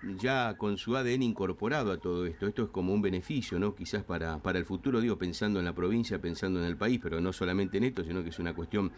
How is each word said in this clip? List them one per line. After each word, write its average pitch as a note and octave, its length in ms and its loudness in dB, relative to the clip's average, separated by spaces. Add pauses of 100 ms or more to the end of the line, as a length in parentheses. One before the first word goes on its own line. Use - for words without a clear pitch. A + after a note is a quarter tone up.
(180)
ya A#2 400 0
con G#2 200 0
su A#2+ 200 0
A C3+ 60 0
D B2 100 2
N C3 100 2
incorporado G#2+ 680 0
a F2+ 60 0
todo F2+ 280 0
esto. F2+ 220 -2
Esto G#2 160 0
es G#2+ 60 -2
como F#2 240 0
un G#2 80 4
beneficio, F#2+ 580 0
¿no?, G2+ 160 0
quizás G2 280 -4
para, E2 360 -2
para F#2 180 2
el E2+ 80 0
futuro, A2+ 340 0
digo, A2+ 180 2
pensando F#2+ 420 0
en F2 60 2
la E2+ 80 0
provincia, F#2+ 460 0
pensando F2 400 0
en E2+ 60 2
el E2+ 100 0
país, A#2 260 2
pero E2 200 -2
no F#2 100 2
solamente F#2+ 460 0
en G#2+ 60 2
esto, B2+ 200 0
sino F2 200 -2
que E2+ 60 -6
es D#2+ 100 -8
una E2+ 160 -2
cuestión F2 420 0